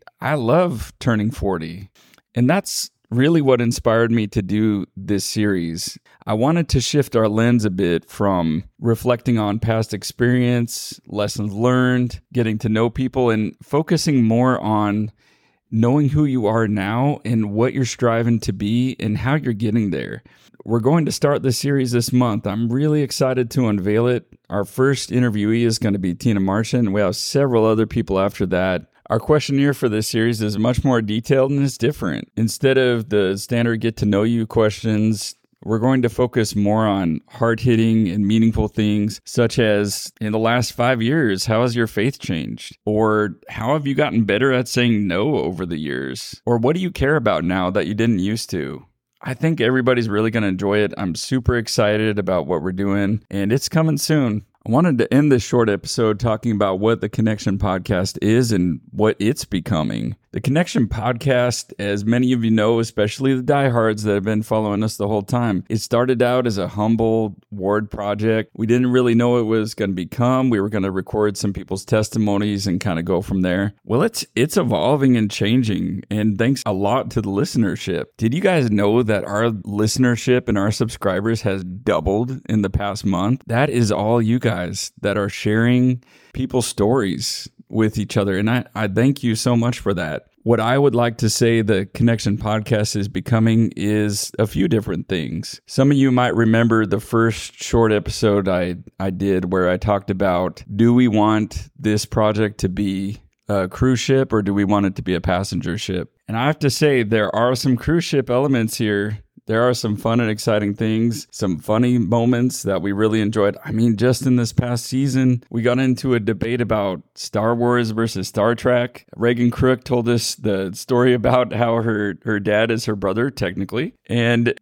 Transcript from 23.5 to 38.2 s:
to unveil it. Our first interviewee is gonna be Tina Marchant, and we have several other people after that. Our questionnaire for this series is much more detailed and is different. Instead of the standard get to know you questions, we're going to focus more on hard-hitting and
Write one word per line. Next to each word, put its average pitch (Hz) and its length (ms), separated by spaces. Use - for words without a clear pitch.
to 123 160
unveil 104 380
it. 123 240
Our 101 160
first 131 420
interviewee 113 560
is 113 140
gonna 101 200
be 90 160
Tina 104 260
Marchant, 107 440
and 98 80
we 104 80
have 90 160
several 127 480
other 110 220
people 98 340
after 98 240
that. 92 380
Our 113 80
questionnaire 143 540
for 131 160
this 107 180
series 113 360
is 104 160
much 123 260
more 123 160
detailed 117 500
and 139 120
is 135 160
different. 110 580
Instead 131 400
of 123 320
the 98 300
standard 117 420
get 113 180
to - 60
know 101 180
you 113 240
questions, 110 880
we're 110 140
going 127 240
to 117 80
focus 120 440
more 104 320
on 95 440
hard-hitting 113 760
and 101 180